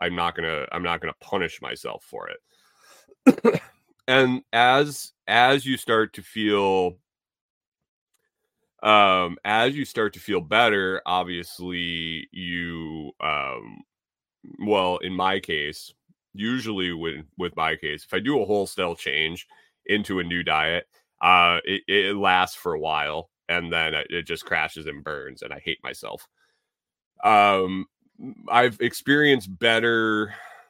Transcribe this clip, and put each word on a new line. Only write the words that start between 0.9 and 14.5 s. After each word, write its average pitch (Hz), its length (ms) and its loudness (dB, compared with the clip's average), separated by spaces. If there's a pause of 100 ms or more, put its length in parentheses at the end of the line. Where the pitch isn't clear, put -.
gonna 80 220 -8
punish 90 400 -6
myself 60 420 -10
for - 260 -14
it. - 1400 -2
<coughs> - 60 -20 (360)
And 127 340 4 (100)
as, 135 640 2 (140)
as 127 400 4
you 131 100 -2
start 110 360 0
to 101 100 -18
feel, 98 720 0 (1800)
um, 98 640 4
as 113 300 0
you 143 100 -6
start 107 280 -4
to - 60 -18
feel 95 220 -2
better, 98 640 2
obviously 87 1300 -6
you, 85 800 -10 (100)
um, 67 640 -6 (760)